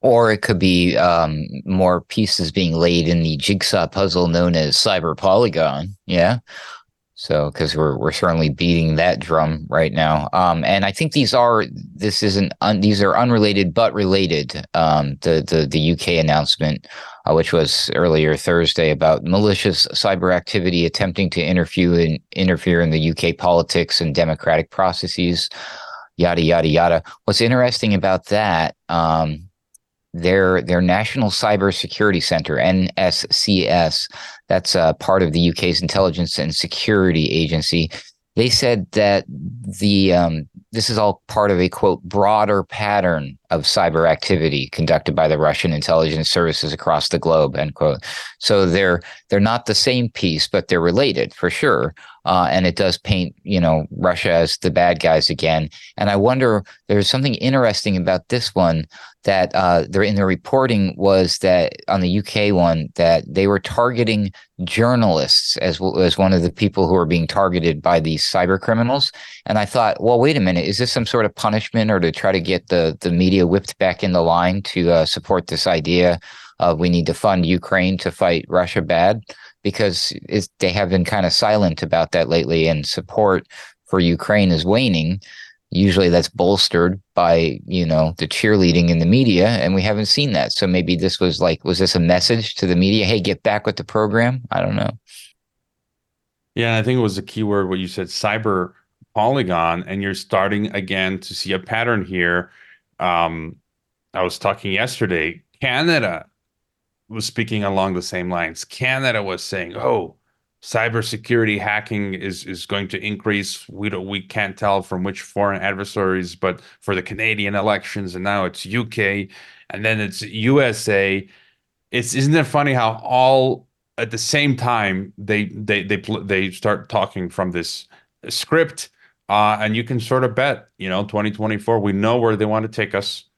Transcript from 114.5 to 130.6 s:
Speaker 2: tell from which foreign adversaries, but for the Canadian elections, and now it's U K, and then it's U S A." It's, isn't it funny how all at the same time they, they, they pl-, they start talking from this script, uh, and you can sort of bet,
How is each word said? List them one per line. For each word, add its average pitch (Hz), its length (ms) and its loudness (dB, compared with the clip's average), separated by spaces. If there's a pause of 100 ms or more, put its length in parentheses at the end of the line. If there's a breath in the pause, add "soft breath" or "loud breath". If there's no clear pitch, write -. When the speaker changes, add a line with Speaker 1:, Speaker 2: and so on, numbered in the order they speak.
Speaker 2:
tell 98 240 -2
from 92 220 -6
which 98 180 -6
foreign 101 400 -4
adversaries, 95 720 -4
but 90 260 -4 (200 loud breath)
for 104 140 -6
the 92 60 -4
Canadian 104 540 -4
elections, 98 600 -4
and 92 100 -10
now 101 200 -2
it's - 220 -8
U 113 180 -4
K, 101 440 -4 (420 loud breath)
and 98 140 -10
then 110 160 0
it's 101 200 -8
U 110 400 0
S 113 280 -2
A." 98 380 0 (680 soft breath)
It's, 120 220 -4
isn't 139 200 2
it 160 100 4
funny 143 300 0
how 113 280 0
all 131 640 2 (300)
at 117 140 -6
the 113 80 -8
same 143 360 0
time 104 640 -2
they, 104 300 -2
they, 101 380 -4
they 101 120 -2
pl-, 104 280 -8
they 98 260 -2
start 104 400 -4
talking 95 400 -4
from 92 220 -4
this - 340 -8 (420 soft breath)
script, - 640 -2 (400 soft breath)
uh, 104 300 2
and 107 160 -2
you 117 80 -4
can 123 140 -6
sort 131 260 0
of 110 100 -2
bet, 131 420 -2